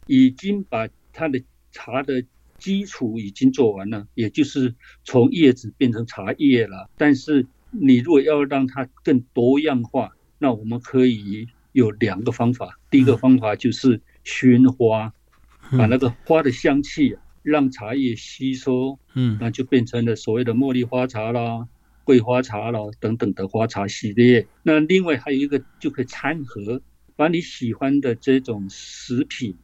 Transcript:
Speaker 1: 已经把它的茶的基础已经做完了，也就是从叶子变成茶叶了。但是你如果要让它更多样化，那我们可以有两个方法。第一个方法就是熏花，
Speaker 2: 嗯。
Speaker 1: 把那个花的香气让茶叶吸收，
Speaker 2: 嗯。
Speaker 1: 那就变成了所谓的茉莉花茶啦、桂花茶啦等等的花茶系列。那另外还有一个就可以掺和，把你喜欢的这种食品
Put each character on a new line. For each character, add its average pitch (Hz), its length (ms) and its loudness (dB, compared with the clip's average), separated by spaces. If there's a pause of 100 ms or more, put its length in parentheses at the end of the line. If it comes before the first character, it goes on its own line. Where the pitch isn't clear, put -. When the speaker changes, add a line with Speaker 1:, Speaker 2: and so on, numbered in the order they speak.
Speaker 1:
已 131 240 6
经 196 340 -6
把 113 240 -6 (240)
它 160 160 -6
的 127 100 -4 (320)
茶 127 320 -8
的 131 220 -4 (320)
基 196 300 -4
础 113 320 -6
已 101 120 -10
经 131 220 2
做 120 200 2
完 98 180 -8
了， 104 240 -10
也 110 160 -4
就 - 120 0
是 127 320 -2 (300)
从 127 280 4
叶 156 200 6
子 110 240 -6
变 120 160 0
成 113 140 -6
茶 104 320 -8
叶 127 280 2
了。 98 300 -16
但 147 180 2
是 139 320 0 (240)
你 135 280 4
如 123 120 -2
果 139 120 6
要 147 200 2
让 139 240 -2
它 127 220 -8 (160)
更 135 160 2 (140)
多 123 260 2
样 135 240 -2
化， 113 280 -6 (260)
那 139 120 0
我 110 140 -4
们 117 160 -6
可 127 240 0
以 107 420 -2 (260)
有 117 180 6
两 104 340 -4
个 123 80 -4
方 120 220 -2
法。 - 340 -14
第 143 100 4
一 131 60 6
个 123 140 4
方 131 180 6
法 110 180 0
就 113 160 -2
是 113 300 0 (220)
熏 127 500 4
花， 110 400 0 (580)
Speaker 2:
嗯。 131 80 2
Speaker 1:
把 123 60 4
那 117 140 2
个 127 100 0 (160)
花 160 180 2
的 143 80 0
香 143 320 0
气 143 320 0 (280)
让 147 280 0
茶 110 240 -10
叶 127 220 -2
吸 131 380 -8
收， 131 440 -4 (140)
Speaker 2:
嗯。 123 260 -2
Speaker 1:
那 113 120 -4
就 120 120 -6
变 127 220 0
成 117 220 -4
了 113 100 -2
所 - 160 -6
谓 120 100 0
的 117 120 -2
茉 131 180 0
莉 127 120 0
花 127 220 -4
茶 110 260 -6
啦、 117 360 -6 (360)
桂 131 140 6
花 123 220 0
茶 113 300 -6
啦 110 100 -4 (180)
等 110 200 -4
等 104 160 -2
的 95 120 -8
花 107 200 -2
茶 101 200 -6
系 104 260 -8
列。 120 340 4 (160)
那 156 180 2
另 185 240 2
外 156 140 0
还 147 140 -6
有 135 60 0
一 143 80 0
个 139 160 -2 (160)
就 147 120 -6
可 131 100 -8
以 123 60 -2
掺 147 380 -8
和， 110 360 -10 (360)
把 151 120 2
你 175 120 0
喜 120 340 -6
欢 139 260 0
的 127 140 -2
这 131 260 0
种 107 300 -8
食 - 540 -8
品 104 380 -10